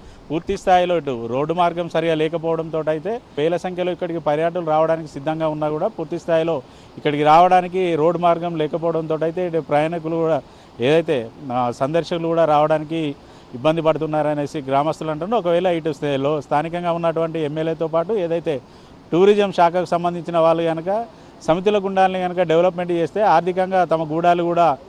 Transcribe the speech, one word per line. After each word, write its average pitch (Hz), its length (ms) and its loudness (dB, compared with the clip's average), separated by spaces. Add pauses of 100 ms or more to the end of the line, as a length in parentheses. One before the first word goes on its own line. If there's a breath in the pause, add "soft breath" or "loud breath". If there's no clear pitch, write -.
(300 loud breath)
పూర్తి 165 260 -4
స్థాయిలో 180 400 2
ఇటు 131 300 -4
రోడ్డు 139 280 -2
మార్గం 175 340 0
సరిగా 165 260 0
లేకపోవడంతో 160 720 -2
అయితే 160 320 -4 (180)
వేల 165 180 0
సంఖ్యలో 180 360 -4
ఇక్కడికి 170 260 -6
పర్యాటకులు 160 480 -2
రావడానికి 160 420 0
సిద్ధంగా 156 400 -4
ఉన్నా 151 200 -4
కూడా 156 200 -2
పూర్తి 170 300 -6
స్థాయిలో 160 440 0 (340 loud breath)
ఇక్కడికి 147 280 -2
రావడానికి 180 680 4
రోడ్డు 165 240 2
మార్గం 170 380 0
లేకపోవడంతో 160 680 -2
అయితే 170 240 -2
ఇటు 165 120 -4
ప్రయాణికులు 160 580 -2
కూడా 160 260 0 (380 loud breath)
ఏదైతే, 143 500 0 (220)
ఆ, 123 180 0
సందర్శకులు 165 580 -2
కూడా 165 160 2
రావడానికి 151 720 0 (380 loud breath)
ఇబ్బంది 156 280 0
పడుతున్నారనేసి 151 800 -2
గ్రామస్తులు 143 500 -2
అంటున్నారు. 180 300 -2
ఒకవేళ 175 260 0
ఇటు 165 260 0
స్థాయిలో 143 480 -2
స్థానికంగా 165 520 -2
ఉన్నటువంటి 165 460 -2
ఎమ్మెల్యేతో 160 480 -2
పాటు 165 260 -2
ఏదైతే 165 480 -2 (520 loud breath)
టూరిజం 196 400 4
శాఖకు 170 320 2
సంబంధించిన 170 540 -2
వాళ్ళు 165 240 4
కనుక 165 440 -2 (360 loud breath)
సమితుల 190 360 2
గుండాలని 190 420 2
కనుక 180 200 -2
డెవలప్‌మెంట్ 175 520 2
చేస్తే 170 300 0
ఆర్థికంగా 185 600 2
తమ 160 280 -2
గూడాలు 175 300 2
కూడా 170 360 2 (100)